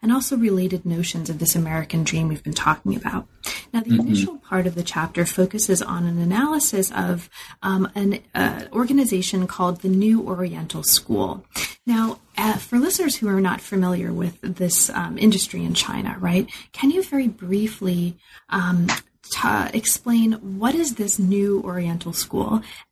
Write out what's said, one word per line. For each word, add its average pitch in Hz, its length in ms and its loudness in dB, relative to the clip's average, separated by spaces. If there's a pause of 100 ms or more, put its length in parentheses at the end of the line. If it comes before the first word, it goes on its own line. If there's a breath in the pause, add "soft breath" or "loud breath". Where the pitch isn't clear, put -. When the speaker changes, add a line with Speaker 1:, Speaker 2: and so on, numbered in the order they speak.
Speaker 1:
and 220 100 2
also 262 240 2
related 185 520 2
notions 170 420 -2
of 156 100 -6
this 165 160 0
American 160 500 0
dream 160 240 0
we've 156 140 -4
been 156 120 -6
talking - 420 0
about. - 300 -6 (480 loud breath)
Now, 233 60 2
the 226 100 -2
Speaker 2:
Mm-hmm. 233 100 6
Speaker 1:
initial 226 380 2
part 185 280 -2
of 175 100 -2
the 175 60 -4
chapter 170 440 -2
focuses 185 560 2
on 175 240 -2
an 170 120 0
analysis 208 760 2
of, 180 360 -2 (340 loud breath)
um, 190 320 0
an, 202 260 0 (140)
uh, - 280 -2 (100)
organization 226 760 2
called 180 360 -2
the 190 80 0
New 214 320 4
Oriental 165 600 -6
School. - 600 0 (400 loud breath)
Now, 226 360 0 (180)
uh, 214 160 2
for 240 240 0
listeners 320 380 2
who 214 120 -2
are 196 140 2
not 185 180 0
familiar 180 500 0
with 175 300 -4
this, 180 480 0
um, - 300 -6
industry 190 460 4
in 165 100 0
China, - 440 -2
right, 180 300 0 (240 loud breath)
can - 180 2
you 370 120 2
very 277 260 0
briefly, 185 880 -2 (320 loud breath)
um, 180 380 2 (460)
ta-, - 420 -2
explain 226 580 2 (260)
what 240 160 2
is 320 200 0
this 202 240 -2
New 202 440 2
Oriental 170 500 -4
School, - 500 -2 (300 loud breath)